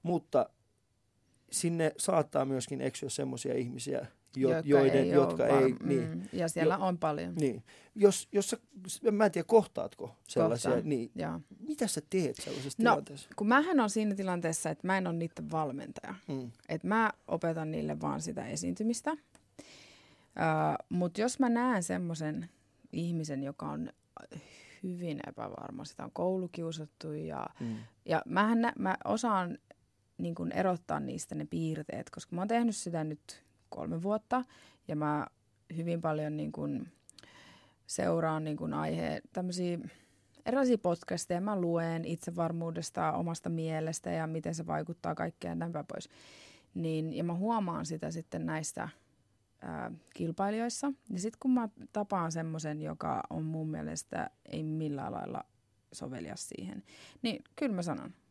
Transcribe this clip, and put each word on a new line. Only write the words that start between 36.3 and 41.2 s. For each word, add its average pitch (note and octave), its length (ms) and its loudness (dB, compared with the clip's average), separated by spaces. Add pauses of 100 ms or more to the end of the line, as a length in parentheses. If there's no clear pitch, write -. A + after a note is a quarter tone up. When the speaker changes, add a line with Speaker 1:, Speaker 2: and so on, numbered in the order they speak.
Speaker 2:
niin D3+ 160 -4
kun, D3 340 -4 (1000)
seuraan, D#3+ 580 0
niin D3+ 120 -2
kun, D#3 180 -4
aihe-, D#3+ 460 -2 (120)
tämmösiä F3+ 460 -2 (680)
erilaisia B3+ 320 4
podcasteja. F3 640 0